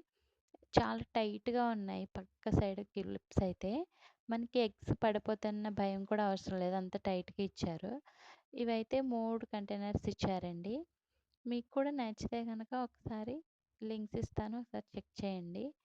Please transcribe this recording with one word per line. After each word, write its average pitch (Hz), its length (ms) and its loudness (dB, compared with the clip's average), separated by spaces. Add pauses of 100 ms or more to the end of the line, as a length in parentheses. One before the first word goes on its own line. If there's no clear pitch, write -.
(760)
చాలా 226 280 6 (100)
టైట్‌గా 226 580 2
ఉన్నాయి 190 420 -2
పక్క - 400 -6
సైడ్ 196 280 2 (100)
క్లిప్స్ 196 520 -2
అయితే. 185 300 0 (560)
మనకి 233 320 -2
ఎగ్స్ - 400 0
పడిపోతున్న 214 680 2
భయం 196 340 0
కూడా 208 220 2
అవసరం 190 320 0
లేదు, 180 180 2
అంత 185 260 -2
టైట్‌గా 185 420 -2
ఇచ్చారు. 185 480 -2 (600)
ఇవైతే 233 500 0
మూడు 226 420 0
కంటైనర్స్ 202 600 -2
ఇచ్చారండి. 180 680 0 (680)
మీకు 240 260 -2
కూడా 277 220 2
నచ్చితే 233 520 -2
కనుక 226 280 -4 (100)
ఒకసారి 226 540 -4 (440)
లింక్స్ 220 380 -2
ఇస్తాను, 214 400 0
ఒకసారి 220 320 -6
చెక్ - 260 -8
చేయండి. 190 480 -4 (200)